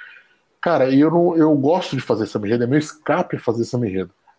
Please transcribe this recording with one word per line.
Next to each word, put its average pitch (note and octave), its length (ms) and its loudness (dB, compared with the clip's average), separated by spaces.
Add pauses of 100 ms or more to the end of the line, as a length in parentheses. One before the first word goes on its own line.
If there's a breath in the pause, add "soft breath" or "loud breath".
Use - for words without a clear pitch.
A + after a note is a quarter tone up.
(600 loud breath)
Cara, C#3 300 0
e C3+ 100 4
eu D#3 100 4
não, E3+ 280 2
eu D#3 180 4
gosto D3 400 0
de B2+ 60 -4
fazer A2 240 -2
samba G#2 220 -6
enredo, A#2+ 180 0
é - 20 -2
meu C#3+ 120 0
escape - 600 -4
fazer A2+ 240 -4
samba A#2+ 240 -4
enredo. F#2 240 -6 (280 soft breath)